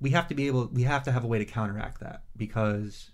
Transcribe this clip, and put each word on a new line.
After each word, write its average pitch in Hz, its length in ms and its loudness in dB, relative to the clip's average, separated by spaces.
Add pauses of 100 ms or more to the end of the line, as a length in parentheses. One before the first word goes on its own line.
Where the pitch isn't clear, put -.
we 135 100 2
have 170 180 4
to 151 60 -4
be 139 120 2
able, 127 260 2
we 123 120 4
have 139 180 2
to 135 100 0
have 123 120 2
a - 20 -2
way 113 120 2
to 104 60 0
counteract 107 560 -4
that, - 220 -10 (140)
because 104 760 -2